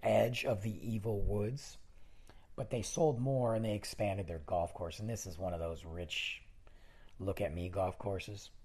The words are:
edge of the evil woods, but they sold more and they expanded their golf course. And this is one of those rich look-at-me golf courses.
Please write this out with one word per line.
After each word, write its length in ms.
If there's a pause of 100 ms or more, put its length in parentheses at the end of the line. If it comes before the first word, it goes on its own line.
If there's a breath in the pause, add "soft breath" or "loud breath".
edge 400
of 180
the 180
evil 420
woods, 540 (800 soft breath)
but 160
they 120
sold 360
more 380
and 80
they 100
expanded 540
their 180
golf 280
course. 260
And 100
this 160
is 140
one 120
of 60
those 260
rich 560 (800 soft breath)
look-at-me 520
golf 280
courses. 520 (140)